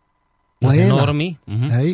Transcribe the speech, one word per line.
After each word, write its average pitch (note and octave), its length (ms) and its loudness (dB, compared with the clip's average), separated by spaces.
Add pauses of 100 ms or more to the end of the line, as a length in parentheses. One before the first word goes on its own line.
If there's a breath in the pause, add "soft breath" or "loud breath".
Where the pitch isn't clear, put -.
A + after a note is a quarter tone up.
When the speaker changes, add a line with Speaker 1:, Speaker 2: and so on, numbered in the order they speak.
(560)
Speaker 1:
Do - 80 -2
tej D3 220 4
Speaker 2:
pléna, G3 80 2
Speaker 1:
normy? D3+ 400 -2 (100)
Mhm. A2 280 -6
Speaker 2:
hej, C3 220 0